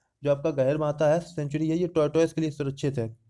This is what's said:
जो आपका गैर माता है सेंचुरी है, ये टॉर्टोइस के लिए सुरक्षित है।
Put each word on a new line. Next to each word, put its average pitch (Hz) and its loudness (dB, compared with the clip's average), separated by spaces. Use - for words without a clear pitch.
जो 143 0
आपका 143 0
गैर 139 2
माता 151 0
है 160 4
सेंचुरी 156 -4
है, 160 0
ये 180 0
टॉर्टोइस 160 2
के - -4
लिए 156 0
सुरक्षित 139 -4
है। 113 -2